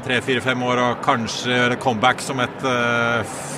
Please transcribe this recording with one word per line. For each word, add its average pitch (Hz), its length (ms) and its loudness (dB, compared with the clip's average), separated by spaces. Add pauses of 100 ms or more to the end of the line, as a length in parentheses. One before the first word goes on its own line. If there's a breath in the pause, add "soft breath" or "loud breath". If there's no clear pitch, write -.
tre, 123 240 0
fire, 127 160 0
fem 127 240 0
år, 123 160 2
og 120 240 0
kanskje 123 480 0
gjøre 123 300 2
comeback 123 420 2
som 135 160 -4
et, 123 240 -4
eh, 117 560 2 (380)